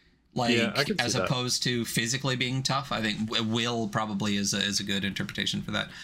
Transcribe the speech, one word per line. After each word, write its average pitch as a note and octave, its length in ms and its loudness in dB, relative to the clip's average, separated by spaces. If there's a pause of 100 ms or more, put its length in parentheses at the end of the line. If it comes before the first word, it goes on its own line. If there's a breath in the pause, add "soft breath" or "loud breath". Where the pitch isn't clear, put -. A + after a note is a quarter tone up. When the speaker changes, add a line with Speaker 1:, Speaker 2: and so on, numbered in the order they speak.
(340 soft breath)
Speaker 1:
Like, A#2+ 220 2
Speaker 2:
Yeah, A2+ 200 4
I C#3+ 100 4
can G3 120 0
see B2 80 0
Speaker 1:
as G#2+ 80 0
Speaker 2:
that. - 120 2
Speaker 1:
opposed B2 380 0
to B2 200 2
physically B2+ 540 0
being B2+ 260 0
tough, C3+ 280 -2
I A2 100 0
think G#2+ 280 0
w-, A2+ 140 0
will A2+ 460 2
probably G#2+ 480 0
is G2 160 0
a, G2+ 40 0
is G2+ 220 0
a G2 40 -2
good G2 200 0
interpretation G2+ 580 -2
for G#2+ 100 -8
that. G#2 180 -2 (140 loud breath)